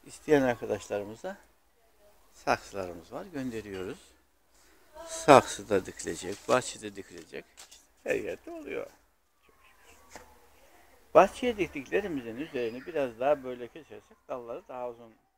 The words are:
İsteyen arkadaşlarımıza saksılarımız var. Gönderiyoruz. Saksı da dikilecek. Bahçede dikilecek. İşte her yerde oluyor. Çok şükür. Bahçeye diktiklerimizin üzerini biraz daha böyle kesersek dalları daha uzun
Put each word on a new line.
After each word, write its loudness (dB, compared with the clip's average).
İsteyen 4
arkadaşlarımıza -2
saksılarımız -4
var. -10
Gönderiyoruz. -8
Saksı 8
da 2
dikilecek. -8
Bahçede 0
dikilecek. -14
İşte -20
her -2
yerde -6
oluyor. -10
Çok -20
şükür. -20
Bahçeye 6
diktiklerimizin -4
üzerini -4
biraz -4
daha 2
böyle -8
kesersek -20
dalları -8
daha -8
uzun -18